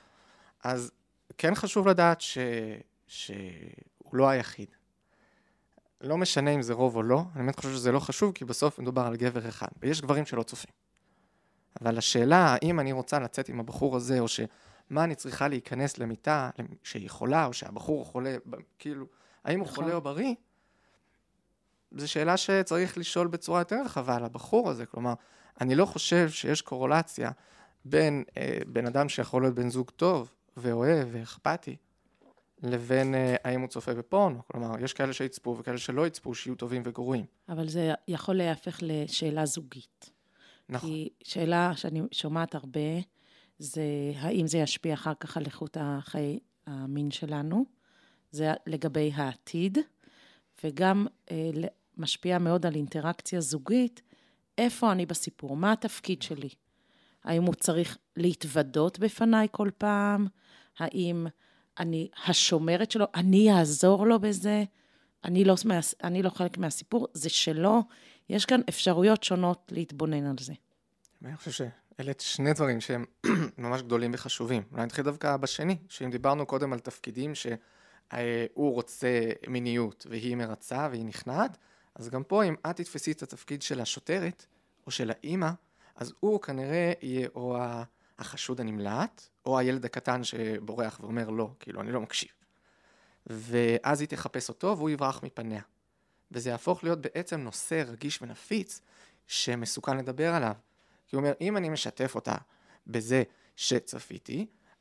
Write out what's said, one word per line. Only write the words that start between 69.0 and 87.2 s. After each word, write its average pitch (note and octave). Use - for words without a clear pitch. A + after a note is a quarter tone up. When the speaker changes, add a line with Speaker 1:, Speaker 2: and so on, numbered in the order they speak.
Speaker 2:
שונות F3+
להתבונן D3+
על C#3
זה. C3
Speaker 1:
אני D3
חושב D#3+
שהעלית C3
שני D3
דברים C3+
שהם A#2+
<clears throat> E3
ממש B2
גדולים A#2+
וחשובים. A#2+
אולי A#2
נתחיל C3
דווקא C#3+
בשני, D#3
שאם B2+
דיברנו C#3
קודם C3+
על A#2+
תפקידים B2+
ש-, -
אה, A#2+
הוא C#3+
רוצה A#2+
מיניות A#2+
והיא A#2
מרצה A#2+
והיא A2+
נכנעת, D#3+
אז A#2
גם C3
פה, G3+
אם E3
את F3
תתפסי D#3
את D#3
התפקיד -
של C3
השוטרת E3+
או C3
של A2+
האמא, D#3+
אז B2
הוא G#3
כנראה D#3
יהיה, B2+